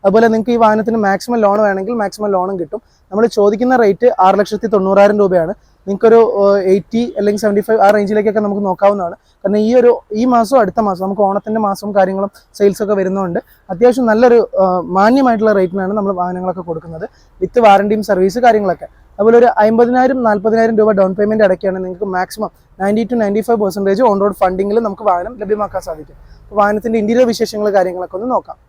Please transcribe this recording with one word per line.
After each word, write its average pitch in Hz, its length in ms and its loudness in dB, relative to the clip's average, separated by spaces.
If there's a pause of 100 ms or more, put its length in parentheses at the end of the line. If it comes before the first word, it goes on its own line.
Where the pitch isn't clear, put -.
അതുപോലെ 214 280 2
നിങ്ങൾക്ക് 226 220 -2
ഈ 233 80 0
വാഹനത്തിന് 220 420 0
മാക്സിമം 196 400 -2
ലോൺ 202 220 2
വേണമെങ്കിൽ 196 340 -4
മാക്സിമം 208 340 -6
ലോണും 185 260 -2
കിട്ടും. 175 200 -10 (300)
നമ്മൾ 208 140 0 (120)
ചോദിക്കുന്ന 220 460 2
റേറ്റ് 208 260 2 (160)
ആറ് 196 160 4
ലക്ഷത്തി 208 340 -4
തൊണ്ണൂറായിരം 202 480 4
രൂപയാണ്. 180 300 0 (340)
നിങ്ങൾക്കൊരു, 220 320 4 (240)
ഏഹ്, 202 160 4 (140)
എയ്റ്റി 214 300 -2 (160)
അല്ലെങ്കിൽ 208 260 -2
സെവന്റി 208 220 0
ഫൈവ് 220 180 0
ആ 196 100 6
റേഞ്ചിലേക്കൊക്കെ 208 520 0
നമുക്ക് 202 200 -4
നോക്കാവുന്നതാണ്. 190 500 -2 (240)
കാരണം 202 280 0
ഈ - 20 0 (100)
ഒരു, 240 100 4 (300)
ഈ 240 120 0
മാസവും 240 300 2
അടുത്ത 196 260 -2
മാസം 185 180 -6
നമുക്ക് 196 220 -2
ഓണത്തിൻ്റെ 214 380 -4
മാസവും 202 320 -6
കാര്യങ്ങളും 190 320 0 (280)
സെയിൽസൊക്കെ 202 420 0
വരുന്നതുകൊണ്ട് 190 400 -4 (320)
അത്യാവശ്യം 240 400 2
നല്ലൊരു, 233 280 4 (220)
ഏഹ്, 180 200 0 (160)
മാന്യമായിട്ടുള്ള 226 640 2
റേറ്റിനാണ് 190 380 -4
നമ്മൾ 196 220 -2
വാഹനങ്ങളൊക്കെ 180 480 -6
കൊടുക്കുന്നത്. 165 380 -10 (360)
വിത്ത് 208 240 -2
വാറണ്ടിയും 202 440 4
സർവീസ് 190 360 0
കാര്യങ്ങളൊക്കെ. 208 420 0 (280)
അതുപോലെ 226 260 4
ഒരു 247 60 6 (160)
അമ്പതിനായിരം 247 640 2
നാൽപതിനായിരം 220 520 0
രൂപ 214 200 2
ഡൗൺ 190 180 2
പേയ്മെന്റ് 214 280 0
അടയ്ക്കുകയാണെങ്കിൽ 185 420 -2
നിങ്ങൾക്ക് 185 300 -8
മാക്സിമം 185 340 -8 (300)
നയൻറ്റി 214 280 0
ടു 247 120 -2
നയൻറ്റി 202 260 -2
ഫൈവ് 233 160 0
പെർസെന്റേജ് 196 460 -2
on 196 140 0
road 202 180 -2
ഫണ്ടിങ്ങിൽ 196 440 -2
നമുക്ക് 208 240 -6
വാഹനം 185 320 -4
ലഭ്യമാക്കാൻ 202 460 -4
സാധിക്കും. 156 280 -14 (280)
അപ്പോൾ 202 180 -10
വാഹനത്തിന്റെ 214 400 0
ഇന്റീരിയർ 233 320 2
വിശേഷങ്ങൾ 214 340 -4 (100)
കാര്യങ്ങളൊക്കെ 180 420 -4
ഒന്ന് 247 160 -6
നോക്കാം. - 200 -6 (120)